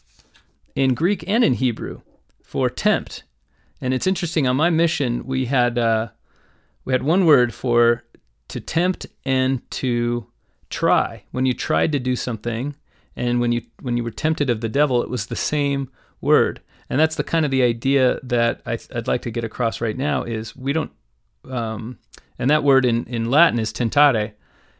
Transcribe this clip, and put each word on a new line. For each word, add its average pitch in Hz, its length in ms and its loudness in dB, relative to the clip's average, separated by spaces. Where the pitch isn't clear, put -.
in 131 200 2
Greek 175 320 0
and 220 180 2
in 135 100 4
Hebrew 113 480 -2
for 131 260 -2
tempt. - 540 -2
And 131 140 0
it's 127 120 -2
interesting, 165 400 0
on 127 100 0
my 160 140 2
mission, 156 540 0
we 131 220 -2
had, 123 320 0
uh, 113 300 0
we 131 80 -2
had 127 100 0
one 175 220 2
word 127 300 6
for 120 500 2
to 117 120 -6
tempt 180 460 -2
and 131 480 0
to 120 540 -2
try. 165 600 0
When 131 160 0
you 127 80 2
tried 156 380 0
to 143 60 0
do 127 180 0
something, 117 580 -4
and 123 260 0
when 120 120 2
you, 117 100 0
when 120 160 -2
you 120 80 -2
were 117 60 -4
tempted 151 400 0
of 110 100 0
the 113 80 -2
devil, 131 340 2
it - 80 -6
was 117 160 -4
the 117 100 -6
same 139 540 -2
word. 135 400 2
And 131 80 0
that's 160 180 2
the 143 80 -2
kind 160 200 0
of 139 60 -2
the 131 120 2
idea 127 600 2
that 117 440 -2
I, 117 120 -4
I'd 120 120 -4
like 123 160 -2
to 120 80 -4
get 113 140 -4
across 113 360 -4
right 113 160 -2
now 135 280 -2
is 113 320 -6
we 135 160 -4
don't, 156 180 -2
um, 113 500 -6
and 120 120 0
that 143 140 2
word 131 200 6
in, 117 220 2
in 117 240 -4
Latin 143 280 2
is 113 140 -2
tentare, 117 600 2